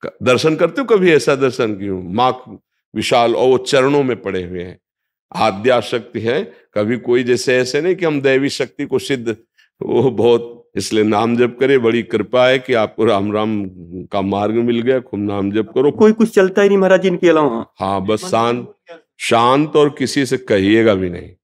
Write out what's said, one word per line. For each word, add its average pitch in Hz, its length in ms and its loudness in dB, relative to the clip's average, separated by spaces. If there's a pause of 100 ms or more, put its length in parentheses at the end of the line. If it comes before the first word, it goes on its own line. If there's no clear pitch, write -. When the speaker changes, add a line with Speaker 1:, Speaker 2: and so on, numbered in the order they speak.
Speaker 1:
क-, - 200 -12
दर्शन 127 340 2
करते 170 240 -2
हो 262 60 -4
कभी? 185 260 4
ऐसा 143 220 2
दर्शन 127 400 -2
क्यों? 95 280 -8
माँ 107 600 -4 (320)
विशाल 117 420 0
और 123 120 2
वो 127 100 4
चरणों 139 440 0
में 120 200 -4
पड़े 95 200 -6
हुए 87 200 -10
हैं, 90 180 -16 (560)
आद्या 110 440 2
शक्ति 113 400 -8
है। 120 220 -2 (320)
कभी 107 220 -2
कोई 120 260 0
जैसे 123 340 0
ऐसे 127 240 0
नहीं 180 160 0
कि 175 80 -6
हम 151 160 -2
दैवी 135 280 2
शक्ति 135 380 -8
को 131 120 -2
सिद्ध, 117 380 -4 (460)
वो 120 280 2
बहुत, 117 680 0
इसलिए 107 280 0
नाम 110 320 0
जप 120 240 0
करे, 135 180 2
बड़ी 113 240 0
कृपा 117 460 0
है 131 100 2
कि 127 160 -4
आपको 107 300 -2
राम 101 280 0
राम 107 320 -4 (400)
का 101 160 -4
मार्ग 101 340 -2
मिल 117 280 0
गया। 127 180 0
खूब 107 200 -8
नाम 101 320 -2
जप 107 220 -4
करो। 135 160 2
Speaker 2:
कोई 220 220 4
कुछ 220 220 0
चलता 190 280 2
ही 202 60 4
नहीं 196 100 2
महाराज 185 280 4
इनके 180 220 0
अलावा। 147 380 2 (140)
Speaker 1:
हाँ, 98 260 -4
बस 107 240 -2
शांत, 117 440 -2 (160)
Speaker 2:
मन - 80 -20 (220)
Speaker 1:
शांत 127 560 2
और 147 220 4
किसी 135 280 -2
से 131 100 -2
कहिएगा 107 580 2
भी 92 160 -2
नहीं 85 200 -14 (140)